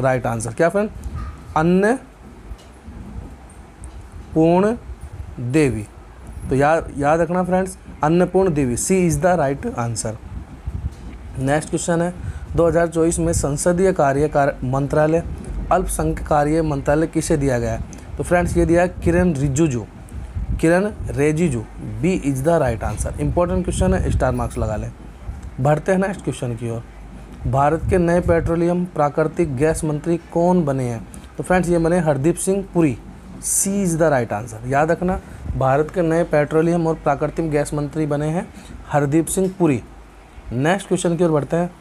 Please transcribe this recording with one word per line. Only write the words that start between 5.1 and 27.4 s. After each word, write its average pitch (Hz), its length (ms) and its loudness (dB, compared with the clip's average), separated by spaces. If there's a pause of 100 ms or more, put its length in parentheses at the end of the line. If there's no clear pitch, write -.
देवी। 123 460 2 (640)
तो 139 40 0
याद, 151 440 2
याद 147 220 2
रखना 175 220 0
friends, 185 360 0 (260)
अन्नपूर्ण 180 500 4
देवी, 131 220 2
C - 40 -2
is 175 400 2
the - 0 -
right 170 580 0
answer। 117 340 -4 (1300)
Next 143 300 0
question 170 340 0
है, 180 320 -6 (220)
दो 170 120 6
हज़ार 170 180 4
चौबीस 165 320 2
में 165 140 2
संसदीय 175 600 2
कार्य, 143 360 2
कार्य 143 360 2
मंत्रालय, 143 580 2 (500)
अल्पसंख्यक 165 540 0
कार्य 151 360 2
मंत्रालय 147 440 2
किसे 160 300 0
दिया 139 220 2
गया 117 140 -2
है? 113 80 -4 (380)
तो 143 60 -4
friends, 175 320 2
ये 170 100 4
दिया 170 160 4
है 185 60 2
किरण 175 460 2
रिजिजू, 135 520 0 (720)
किरण 180 300 4 (200)
रिजिजू, 135 540 0 (400)
B 185 160 2
is 135 280 -2
the 170 140 4
right 113 300 -2
answer। - 280 -4
Important 175 440 0
question 185 300 2
है, 170 160 0
star 131 220 2
marks 123 260 -4
लगा 110 180 -2
लें। 113 160 -6 (680)
बढ़ते 151 320 2
हैं 185 60 2
next 190 260 -2
question 127 300 -4
की 117 160 -6
ओर। 113 140 -8 (640)